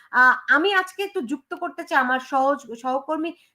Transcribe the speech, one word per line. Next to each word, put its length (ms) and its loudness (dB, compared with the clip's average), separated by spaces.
আহ, 440 4
আমি 200 2
আজকে 280 -2
একটু 180 -6
যুক্ত 340 -8
করতে 300 -8
চাই 140 0
আমার 220 0
সহজ-, 540 -2
সহকর্মী 580 -4